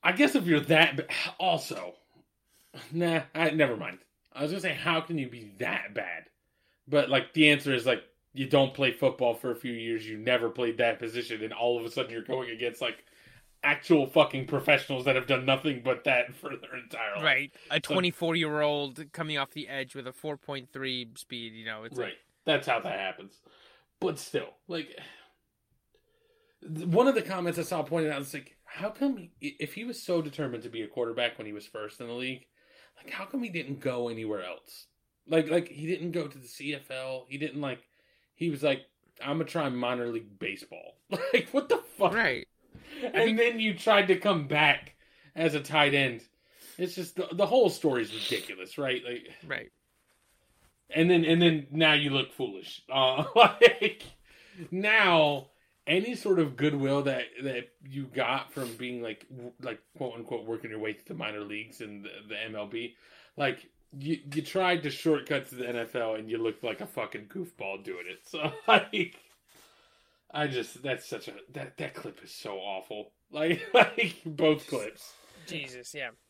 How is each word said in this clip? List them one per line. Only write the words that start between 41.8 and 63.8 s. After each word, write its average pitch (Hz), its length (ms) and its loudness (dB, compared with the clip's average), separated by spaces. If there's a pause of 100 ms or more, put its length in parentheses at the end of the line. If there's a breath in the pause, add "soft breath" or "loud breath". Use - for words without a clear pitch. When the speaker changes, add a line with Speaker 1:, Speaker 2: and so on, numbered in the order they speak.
Speaker 1:
fuck? 185 160 4
Speaker 2:
Right. 175 340 0 (560 loud breath)
Speaker 1:
And - 120 -2
Speaker 2:
I 226 80 6
think 220 140 4
Speaker 1:
then 233 220 2
you 214 140 0
tried 202 340 6
to 185 80 6
come 180 320 0
back 147 460 4 (420 soft breath)
as 160 180 0
a 147 60 0
tight 143 340 2
end. 127 280 0 (560 loud breath)
It's 175 160 -4
just, 175 220 -8
the, 180 160 -4
the 185 140 2
whole 226 220 6
story's 123 440 0
ridiculous, 101 640 -8
right? 127 260 -2
Like, 120 240 -10 (180)
Speaker 2:
Right. - 240 -8 (1200)
Speaker 1:
and 165 200 4
then, 170 140 6
and 165 160 4
then 160 300 4
now 156 240 4
you 143 160 2
look 135 220 0
foolish. 101 580 -8
Uh, 131 400 4
<laughs> - 60 -12
like, 233 640 8 (680 loud breath)
now 180 800 4 (380)
any 208 280 2
sort 190 240 2
of 139 180 2
goodwill 139 460 2
that, 131 220 -2 (180)
that 123 260 -6 (200)
you 135 160 -8
got 127 480 -2
from 120 240 -8
being, 123 260 -8
like, 110 280 -10
w-, 123 300 -14
like, 120 200 -10 (160)
quote 123 180 -8
unquote, 117 320 -8
working 113 240 -6
your 110 100 -8
way 110 140 -4
through - 200 -14
the - 40 -10
minor 107 220 -6
leagues 104 420 -10
and 104 220 -14
the, 107 60 -12 (180)
the 107 140 -8
M 110 140 -8
L 104 100 -6
B, 117 280 -8 (420 soft breath)
like, 135 320 -2 (300)